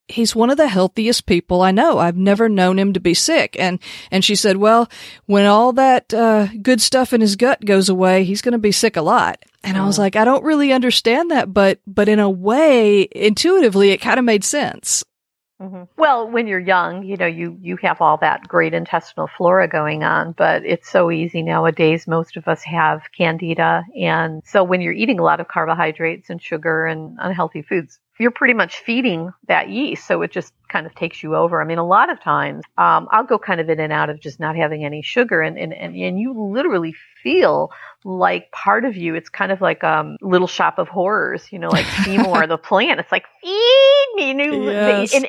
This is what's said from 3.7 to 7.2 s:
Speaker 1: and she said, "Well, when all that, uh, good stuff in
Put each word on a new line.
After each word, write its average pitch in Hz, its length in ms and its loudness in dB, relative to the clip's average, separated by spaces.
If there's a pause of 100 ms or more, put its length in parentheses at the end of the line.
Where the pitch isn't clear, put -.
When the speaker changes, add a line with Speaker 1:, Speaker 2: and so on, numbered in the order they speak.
Speaker 1:
and 185 160 0
she 214 100 0
said, 190 220 2
"Well, 226 320 4 (380)
when 202 180 4
all 220 280 4
that, 254 400 2
uh, 220 340 2 (160)
good 254 180 2
stuff 262 320 0
in 233 80 4